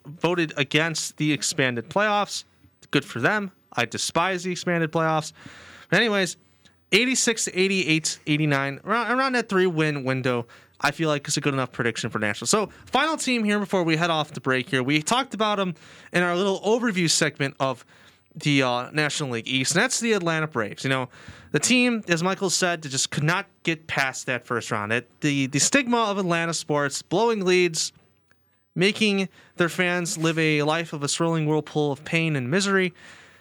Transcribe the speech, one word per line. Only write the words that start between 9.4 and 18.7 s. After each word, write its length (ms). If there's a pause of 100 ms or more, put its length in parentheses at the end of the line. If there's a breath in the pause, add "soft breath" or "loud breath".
three-win 560
window, 420 (360 loud breath)
I 60
feel 200
like 180
is 100
a 40
good 120
enough 180
prediction 380
for 80
Nationals. 320
So, 220 (160 loud breath)
final 280
team 280
here 160
before 240
we 140
head 120
off 220
the 100
break 260
here. 140
We 220
talked 320
about 220
them 180 (360 loud breath)
in 120
our 120
little 260
overview 460
segment 520
of 260 (500 soft breath)
the, 280
uh, 260